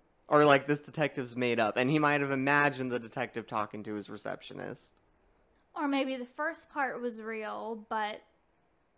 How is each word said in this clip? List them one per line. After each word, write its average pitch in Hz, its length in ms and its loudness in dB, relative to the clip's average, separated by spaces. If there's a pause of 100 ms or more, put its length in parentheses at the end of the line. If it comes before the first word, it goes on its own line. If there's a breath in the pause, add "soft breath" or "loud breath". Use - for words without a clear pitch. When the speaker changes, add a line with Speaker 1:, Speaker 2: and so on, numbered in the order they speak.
(300)
Speaker 1:
Or, 151 140 8
like, 139 220 8
this 147 160 0
detective's 135 540 -4
made 120 220 2
up, 107 200 2
and 127 100 4
he 156 100 4
might 147 220 4
have 139 100 0
imagined 139 640 2
the 120 60 -2
detective 117 480 -6
talking 107 380 -4
to 110 100 -6
his 101 160 -8
receptionist. 98 840 -12 (800)
Speaker 2:
Or 302 140 -4
maybe 262 280 -2
the 247 100 -10
first 320 420 -8
part 254 320 -4
was 226 220 -8
real, 214 680 -8
but 214 320 -4 (760)